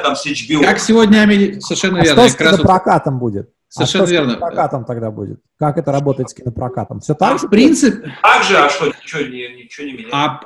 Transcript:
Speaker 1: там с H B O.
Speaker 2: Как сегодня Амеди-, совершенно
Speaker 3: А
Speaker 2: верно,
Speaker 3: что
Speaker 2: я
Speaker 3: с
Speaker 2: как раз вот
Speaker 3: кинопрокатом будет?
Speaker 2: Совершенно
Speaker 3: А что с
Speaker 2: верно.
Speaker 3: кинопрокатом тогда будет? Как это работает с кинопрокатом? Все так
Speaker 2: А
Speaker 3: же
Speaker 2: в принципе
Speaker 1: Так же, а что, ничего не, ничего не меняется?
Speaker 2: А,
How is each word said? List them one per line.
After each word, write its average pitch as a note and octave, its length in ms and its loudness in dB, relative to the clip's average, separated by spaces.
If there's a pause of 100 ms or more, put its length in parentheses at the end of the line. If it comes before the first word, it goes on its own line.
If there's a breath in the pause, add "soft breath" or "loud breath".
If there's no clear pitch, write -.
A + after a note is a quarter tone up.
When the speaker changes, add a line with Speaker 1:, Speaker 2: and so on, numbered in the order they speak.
Speaker 1:
там C#3+ 120 0
с - 100 -10
H C#3+ 220 -8
B D3+ 80 -2
O. D3 60 2
Speaker 2:
Как G3 180 2
сегодня A3 420 4
Амеди-, G3+ 380 2
совершенно F3 400 -4
Speaker 3:
А D#3+ 40 4
Speaker 2:
верно, D#3+ 180 6
Speaker 3:
что - 20 8
Speaker 2:
я B3 60 6
Speaker 3:
с C3+ 60 -2
Speaker 2:
как - 60 -6
раз D#3+ 100 4
вот F#3+ 100 2
Speaker 3:
кинопрокатом F3+ 580 0
будет? G#2+ 300 -6 (220)
Speaker 2:
Совершенно F#3+ 320 0
Speaker 3:
А F3 40 2
что - 0 -
с F3 40 0
Speaker 2:
верно. D3 220 0
Speaker 3:
кинопрокатом C#3+ 520 -4
тогда A2+ 260 -8
будет? G#2 300 -12 (180)
Как D3 180 -2
это C#3+ 140 -4
работает C#3 400 -2
с - 20 -20
кинопрокатом? A#2 680 -10
Все D#3 120 -4
так A#3 220 0
Speaker 2:
А - 20 -6
Speaker 3:
же - 80 -6
Speaker 2:
в A#3 60 -10
принципе B3 600 2 (120)
Speaker 1:
Так - 200 4
же, - 140 2
а D3 100 4
что, C#3+ 200 -2
ничего - 340 -10
не, B2 420 -12
ничего C#3+ 220 -16
не C#3 80 -14
меняется? A#2 240 -12
Speaker 2:
А, D3 280 -2